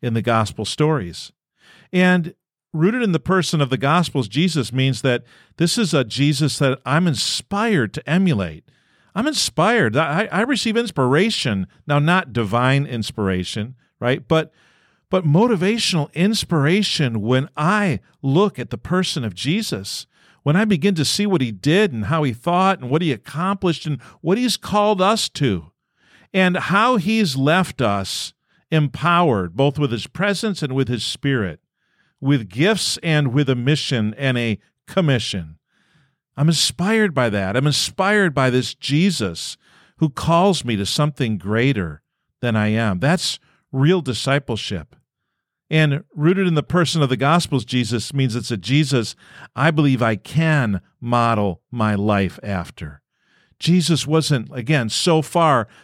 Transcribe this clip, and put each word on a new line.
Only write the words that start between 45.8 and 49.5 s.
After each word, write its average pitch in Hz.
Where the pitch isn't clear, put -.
rooted 185
in 170
the 147
person 165
of 135
the 123
Gospels, 139
Jesus 120
means 131
it's 120
a 120
Jesus 127